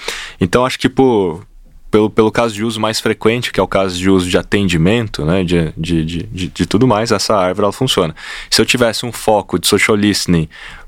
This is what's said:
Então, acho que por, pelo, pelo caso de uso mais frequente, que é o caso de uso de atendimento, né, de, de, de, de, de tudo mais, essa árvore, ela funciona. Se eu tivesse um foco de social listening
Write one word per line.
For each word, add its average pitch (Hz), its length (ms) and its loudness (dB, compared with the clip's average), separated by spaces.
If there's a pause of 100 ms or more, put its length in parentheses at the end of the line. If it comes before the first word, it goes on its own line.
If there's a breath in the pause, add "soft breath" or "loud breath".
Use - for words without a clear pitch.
(400 loud breath)
Então, 110 260 2
acho 127 140 -4
que - 80 2
por, 104 580 0 (460)
pelo, 107 180 4
pelo 107 220 2
caso 117 220 0
de 101 100 -6
uso 110 160 -4
mais 110 220 -2
frequente, 113 500 0
que - 80 -2
é 98 40 4
o 92 40 0
caso 95 320 -2
de 92 100 2
uso 92 200 4
de 92 80 2
atendimento, 101 880 0
né, 92 180 2
de, 85 320 0
de, 80 300 -2
de, 82 180 -6
de, 92 240 -8
de 87 180 -4
tudo 107 220 2
mais, 110 240 2
essa 107 240 0
árvore, 92 300 0
ela 101 80 0
funciona. 92 420 -2 (340 loud breath)
Se - 120 2
eu 117 40 0
tivesse 120 400 0
um 120 60 -8
foco 101 480 0
de 87 80 -4
social 104 300 2
listening 90 500 0 (400 loud breath)